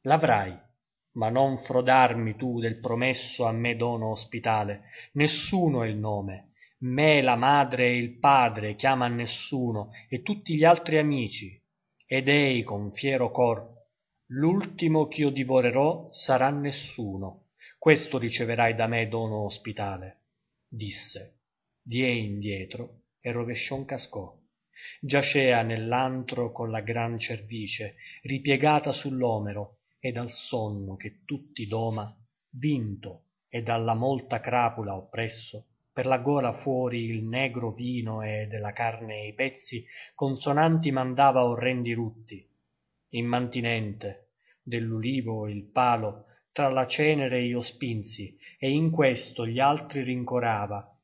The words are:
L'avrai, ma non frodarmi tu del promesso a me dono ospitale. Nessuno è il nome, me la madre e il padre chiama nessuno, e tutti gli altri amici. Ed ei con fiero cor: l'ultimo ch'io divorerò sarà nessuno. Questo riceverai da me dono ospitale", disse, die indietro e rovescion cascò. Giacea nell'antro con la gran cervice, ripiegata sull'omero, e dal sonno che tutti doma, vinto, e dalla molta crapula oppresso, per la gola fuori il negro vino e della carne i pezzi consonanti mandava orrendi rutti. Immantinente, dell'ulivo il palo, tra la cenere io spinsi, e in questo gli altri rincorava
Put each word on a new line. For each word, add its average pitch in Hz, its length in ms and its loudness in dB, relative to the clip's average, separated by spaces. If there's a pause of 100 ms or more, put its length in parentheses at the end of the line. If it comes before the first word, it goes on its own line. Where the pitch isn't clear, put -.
L'avrai, 127 560 4 (540)
ma 110 180 0
non 135 300 2
frodarmi 123 760 4
tu 123 240 -4
del 113 200 -2
promesso 123 680 -2
a 113 60 2
me 117 240 -2
dono 117 340 -2
ospitale. 110 760 -4 (260)
Nessuno 147 720 2
è 113 40 0
il 104 80 -2
nome, 101 580 -6 (260)
me 143 420 4
la 127 140 6
madre 127 500 4
e 123 120 4
il 117 200 -4
padre 113 580 4
chiama 131 320 2
nessuno, 120 840 -4 (180)
e 127 140 -6
tutti 202 320 -4
gli 151 80 4
altri 165 340 6
amici. 123 640 -2 (460)
Ed 131 220 0
ei 139 340 4
con 104 300 -6
fiero 131 360 0
cor: 120 340 2 (680)
l'ultimo 160 760 2
ch'io 147 220 0
divorerò 131 840 2
sarà 131 360 2
nessuno. 117 1000 -6 (280)
Questo 143 400 4
riceverai 117 560 0
da 113 140 0
me 113 200 0
dono 110 360 -4
ospitale", 101 800 -8 (460)
disse, - 720 -12 (380)
die 123 300 -2
indietro 104 920 -6 (200)
e 123 100 -6
rovescion 120 540 -6
cascò. 113 500 -10 (640)
Giacea 131 640 4
nell'antro 120 880 -2
con 117 180 -6
la 110 120 -4
gran 117 360 -2
cervice, 107 800 -8 (280)
ripiegata 139 680 2
sull'omero, 110 840 -2 (220)
e 127 120 -4
dal 120 180 -6
sonno 104 680 -6
che - 300 -14
tutti 131 400 -10
doma, 110 480 -4 (380)
vinto, 117 720 -4 (260)
e 120 140 -6
dalla 113 320 0
molta 120 460 -2
crapula 117 540 0
oppresso, - 720 -8 (260)
per 127 140 -4
la 131 140 4
gola 127 340 0
fuori 123 520 -2
il 113 180 -4
negro 120 480 -4
vino 117 500 -6
e 107 260 -6
della 104 260 -8
carne 110 520 -6
i 104 80 -12
pezzi 131 500 -6 (300)
consonanti 147 800 2
mandava 131 540 4
orrendi 120 480 0
rutti. 110 540 -8 (600)
Immantinente, 117 1160 -4 (340)
dell'ulivo 113 840 -4
il 104 160 -6
palo, 117 640 0 (260)
tra 139 180 0
la 131 160 2
cenere 135 560 2
io 120 200 -2
spinsi, 110 760 -8 (220)
e 135 100 0
in 160 220 2
questo 131 560 0
gli 117 120 -2
altri 143 440 2
rincorava 117 840 -2 (180)